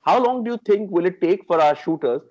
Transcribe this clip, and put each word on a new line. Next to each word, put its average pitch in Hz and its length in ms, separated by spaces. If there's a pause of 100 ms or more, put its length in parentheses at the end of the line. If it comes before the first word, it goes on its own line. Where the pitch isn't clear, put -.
How 185 240
long 240 200
do 233 80
you 226 120
think 208 260
will 170 140
it 185 160
take 185 260
for 165 140
our 147 160
shooters 147 540